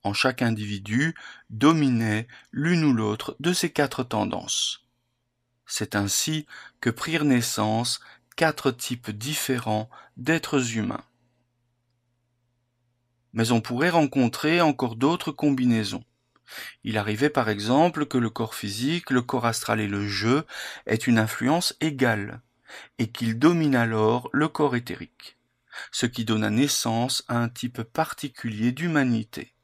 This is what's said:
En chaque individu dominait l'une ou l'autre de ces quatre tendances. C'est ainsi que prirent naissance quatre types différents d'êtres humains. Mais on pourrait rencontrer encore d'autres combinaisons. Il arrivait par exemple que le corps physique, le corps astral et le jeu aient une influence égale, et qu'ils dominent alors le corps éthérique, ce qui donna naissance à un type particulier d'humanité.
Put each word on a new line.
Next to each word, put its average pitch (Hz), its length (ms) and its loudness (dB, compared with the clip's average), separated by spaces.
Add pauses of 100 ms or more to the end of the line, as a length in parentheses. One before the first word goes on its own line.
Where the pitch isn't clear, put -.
En 101 100 -2
chaque 127 280 0
individu 107 720 -2 (340)
dominait 117 760 2 (240)
l'une 160 320 0
ou 143 100 6
l'autre 110 460 -2
de 170 140 0
ces 170 180 -2
quatre 135 320 -2
tendances. - 840 -4 (800)
C'est - 300 -6
ainsi 151 500 -2 (340)
que 117 120 0
prirent 156 340 -2
naissance 117 760 0 (340)
quatre 156 340 2
types 123 400 -6
différents 113 800 -4 (260)
d'êtres 131 640 0
humains. - 260 -4 (2250)
Mais 113 180 2
on 117 100 4
pourrait 131 280 0
rencontrer 156 720 2
encore 131 340 0
d'autres 151 360 0
combinaisons. 123 760 2 (800)
Il 110 140 -2
arrivait 107 340 0
par 117 180 0
exemple 139 560 2
que 131 140 0
le 117 100 2
corps 113 240 -6
physique, 123 560 -4
le 127 140 2
corps 120 240 0
astral 113 320 -2
et 104 80 -2
le 101 200 -2
jeu 110 380 0 (400)
aient 110 100 2
une 117 220 4
influence 123 640 0
égale, 117 600 0 (580)
et 110 120 -2
qu'ils 113 280 -2
dominent 156 360 4
alors 113 560 2
le 151 160 2
corps 143 280 0
éthérique, - 640 -8 (540)
ce - 140 -2
qui 117 200 -2
donna 107 260 2
naissance 123 760 0
à 120 100 -2
un 120 120 0
type 123 320 -8
particulier 120 880 -4
d'humanité. 131 840 -2 (100)